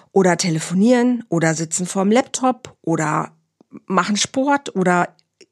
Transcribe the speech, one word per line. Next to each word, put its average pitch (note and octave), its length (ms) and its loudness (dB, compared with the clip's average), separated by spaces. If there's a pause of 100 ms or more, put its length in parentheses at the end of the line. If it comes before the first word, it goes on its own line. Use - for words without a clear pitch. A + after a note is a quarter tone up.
(120)
oder F#3 260 4
telefonieren A3+ 920 0
oder D#3+ 240 0
sitzen E3 320 -6
vorm G3 260 -2
Laptop B3+ 720 -2
oder D#3 500 -2 (540)
machen F#3+ 320 0
Sport C#4 580 -2
oder F3+ 400 0 (360)